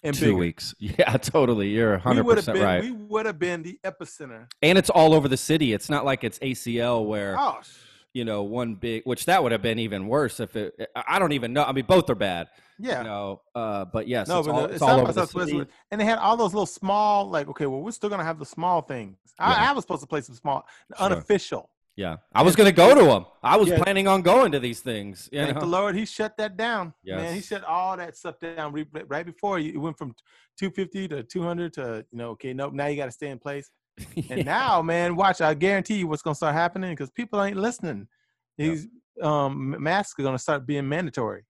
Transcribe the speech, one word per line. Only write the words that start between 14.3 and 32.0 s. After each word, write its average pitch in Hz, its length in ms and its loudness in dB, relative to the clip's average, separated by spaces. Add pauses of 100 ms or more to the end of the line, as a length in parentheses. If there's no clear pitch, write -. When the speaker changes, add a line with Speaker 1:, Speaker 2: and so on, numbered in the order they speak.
Speaker 2:
it's 151 80 -2
Speaker 1:
but 151 80 -2
Speaker 2:
all, 127 120 0
Speaker 1:
the - 60 -6
Speaker 2:
it's 151 80 -4
all 139 80 4
Speaker 1:
South 135 80 8
Speaker 2:
over 123 100 6
Speaker 1:
by - 60 -2
Speaker 2:
the 185 80 0
Speaker 1:
Southwest 170 280 -4
Speaker 2:
city. 147 100 -2
Speaker 1:
was, 143 80 -6 (240)
and 214 100 -4
they 208 40 2
had 226 120 2
all 214 180 4
those 208 180 0
little 208 120 0
small, 202 640 0
like, 147 200 -4
okay, 143 180 -4
well, 135 140 -4
we're 214 100 -8
still 208 180 -6
gonna 196 140 -4
have 160 160 -6
the 143 60 -10
small 175 360 -2
things. 113 360 -12 (220)
Speaker 2:
Yeah. 180 60 -2
Speaker 1:
I, 240 240 4
I - 20 2
was 269 120 -2
supposed 151 180 -6
to 143 60 -18
play 147 140 -4
some 127 140 -18
small, 139 300 -6 (320)
Speaker 2:
Sure. 185 80 0
Speaker 1:
unofficial. 175 640 -2 (280)
Speaker 2:
Yeah, 87 200 -6 (160)
I 117 80 4
was 175 120 8
Speaker 1:
And 185 60 2
Speaker 2:
gonna 202 120 10
go 180 240 10
to 180 160 10
'em. 98 140 4 (180)
I 151 140 4
was 208 120 6
Speaker 1:
Yeah. 170 140 4
Speaker 2:
planning 196 240 2
on 190 140 4
going 190 320 6
to 139 60 0
these 120 200 -6
things. 101 520 -8
You 143 120 -4
Speaker 1:
Thank 135 120 -2
Speaker 2:
know? 151 60 -4
Speaker 1:
the 170 60 -4
Lord, 190 260 0
he 214 120 -2
shut 214 320 -6
that 214 180 -6
down. 208 380 -4 (120)
Man, 170 280 -6
he - 60 -6
Speaker 2:
Yes. 180 80 -14
Speaker 1:
shut 202 180 -8
all 185 320 -2
that 170 180 -12
stuff 165 240 -12
down 165 320 -8
re-, 151 140 -6 (220)
right 156 180 -4
before. 185 340 -4
It 156 180 -6
went 156 200 -6
from 131 180 -12 (420)
two 190 140 -4
fifty 190 380 -6
to 143 120 -8
two 170 220 -6
hundred 170 300 -4
to, 117 380 -8